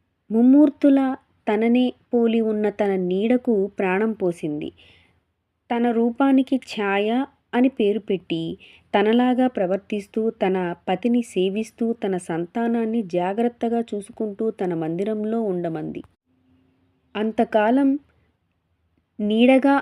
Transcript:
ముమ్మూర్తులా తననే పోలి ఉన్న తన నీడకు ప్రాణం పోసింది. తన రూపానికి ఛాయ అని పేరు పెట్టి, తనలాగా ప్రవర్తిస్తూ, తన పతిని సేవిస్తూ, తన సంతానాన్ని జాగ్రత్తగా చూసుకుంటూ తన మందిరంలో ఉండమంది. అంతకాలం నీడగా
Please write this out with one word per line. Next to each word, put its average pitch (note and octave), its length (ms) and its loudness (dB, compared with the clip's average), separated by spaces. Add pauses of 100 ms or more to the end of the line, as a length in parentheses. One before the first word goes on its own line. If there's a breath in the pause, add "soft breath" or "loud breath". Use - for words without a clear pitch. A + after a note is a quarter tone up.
(300)
ముమ్మూర్తులా C4+ 760 4 (380)
తననే A#3 400 2 (200)
పోలి A#3 340 2
ఉన్న G#3+ 300 0
తన G3+ 300 -2
నీడకు A3 540 0 (120)
ప్రాణం G3 460 -2
పోసింది. E3+ 580 -6 (1000 soft breath)
తన A#3+ 200 0
రూపానికి C4 760 2
ఛాయ G3+ 440 -2 (460)
అని B3 140 2
పేరు A3 320 0
పెట్టి, F3 420 -6 (520 loud breath)
తనలాగా A#3+ 520 2
ప్రవర్తిస్తూ, G3+ 760 -4 (100)
తన F#3+ 260 -2 (260)
పతిని A#3 400 0
సేవిస్తూ, G3+ 680 -4
తన G3 240 -4
సంతానాన్ని A3+ 880 -4
జాగ్రత్తగా A3+ 760 -2
చూసుకుంటూ G#3+ 680 -8
తన F3+ 240 -6
మందిరంలో G#3 680 -4
ఉండమంది. E3+ 600 -6 (1120)
అంతకాలం A3 720 0 (1300)
నీడగా B3 640 4